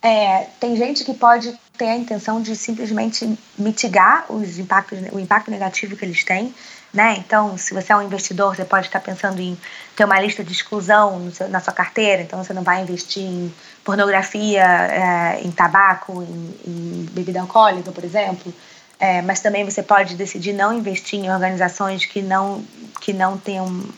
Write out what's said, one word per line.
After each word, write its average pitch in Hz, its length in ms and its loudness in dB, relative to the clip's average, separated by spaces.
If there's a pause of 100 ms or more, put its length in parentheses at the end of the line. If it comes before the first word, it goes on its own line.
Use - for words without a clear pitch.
É, 208 460 4 (120)
tem 240 160 0
gente 254 280 0
que 262 100 -4
pode 240 440 4 (200)
ter 233 100 -2
a 226 80 0
intenção 226 460 -4
de 220 140 -4
simplesmente 220 800 -4 (200)
mitigar 214 720 4
os 190 300 -6
impactos, 190 400 -2 (120)
o 196 80 -6
impacto 208 300 2
negativo 196 460 -6
que 202 80 -10
eles 175 200 -4
têm, 208 300 -2 (400)
né? 214 240 4
Então, 208 400 0
se - 160 -8
você 190 180 -2
é 214 40 6
um 208 60 4
investidor, 196 540 -2
você 190 100 -6
pode 190 220 0
estar - 120 -4
pensando 190 420 -6
em 180 160 -6 (380)
ter 214 100 6
uma 190 140 4
lista 202 240 -2
de 165 80 -10
exclusão 202 680 2
no 180 140 -8
seu, 185 160 -6
na 190 100 -2
sua - 140 -4
carteira, 196 480 0
então 185 220 -8
você 185 100 -10
não 185 100 -4
vai 185 180 2
investir 180 420 -6
em 180 300 -6 (300)
pornografia, 202 800 2
é, 180 800 2
em 180 80 -6
tabaco, 185 680 2
em, 170 340 -12 (120)
em 170 440 -8
bebida 180 280 -6
alcoólica, 185 520 4
por 170 120 -12
exemplo. 180 500 -4 (460)
É, 180 220 2
mas 185 180 0
também 208 240 0
você 202 200 -4
pode 196 320 4
decidir 190 380 -6
não 202 200 2
investir 202 460 -4
em 190 100 -4
organizações 185 760 -2
que - 160 -6
não, 196 440 -2 (340)
que - 140 -4
não 190 240 0
tenham 190 480 -6 (120)